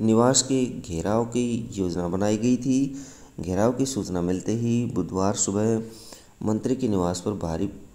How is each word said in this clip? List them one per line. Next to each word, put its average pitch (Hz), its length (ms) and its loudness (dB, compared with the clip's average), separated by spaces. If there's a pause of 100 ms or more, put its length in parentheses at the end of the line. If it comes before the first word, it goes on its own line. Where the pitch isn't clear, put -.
निवास 117 360 6
के 131 240 2
घेराव 101 600 -2
की 117 480 -2
योजना 90 340 -2
बनाई 101 300 2
गई 123 200 2
थी। 135 380 0 (440)
घेराव 95 340 2
की 139 120 0
सूचना 90 360 -4
मिलते 90 300 0
ही 117 340 0
बुधवार 95 500 0
सुबह 110 460 0 (640)
मंत्री 110 320 0
के 127 120 -2
निवास 90 380 0
पर 107 60 -2
भारी 85 360 -4 (280)